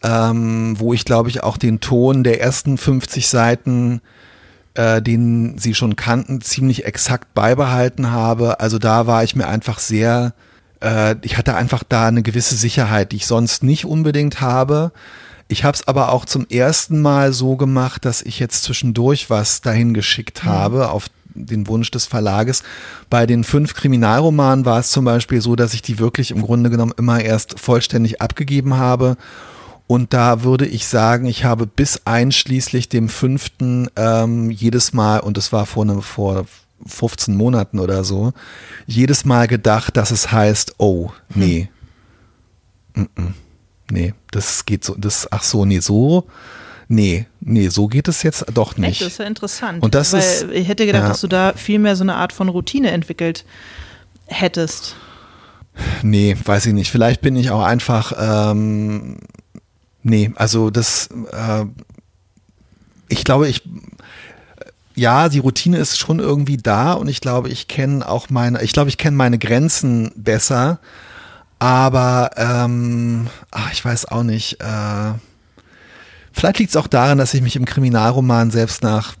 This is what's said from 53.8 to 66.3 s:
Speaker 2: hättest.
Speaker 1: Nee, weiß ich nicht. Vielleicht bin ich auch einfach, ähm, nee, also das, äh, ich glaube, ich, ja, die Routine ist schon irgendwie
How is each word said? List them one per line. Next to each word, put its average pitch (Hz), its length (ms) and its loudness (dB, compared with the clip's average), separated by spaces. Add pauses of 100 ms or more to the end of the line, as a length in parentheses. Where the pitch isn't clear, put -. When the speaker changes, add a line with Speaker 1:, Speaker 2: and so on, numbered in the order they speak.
Speaker 2:
hättest. - 680 -4 (1080)
Speaker 1:
Nee, 104 420 2
weiß 101 220 0
ich 107 80 2
nicht. 101 180 -2
Vielleicht 117 300 2
bin 135 120 2
ich 127 160 0
auch 107 140 0
einfach, 113 520 0
ähm, 107 1000 -2 (840)
nee, 110 340 2
also 110 340 2
das, - 400 -2 (200)
äh, 107 360 -4 (1400)
ich - 140 -2
glaube, 143 260 2
ich, - 140 -4 (1300)
ja, 123 340 4
die 143 120 2
Routine 147 360 2
ist 151 220 -2
schon 160 220 -2
irgendwie 143 360 0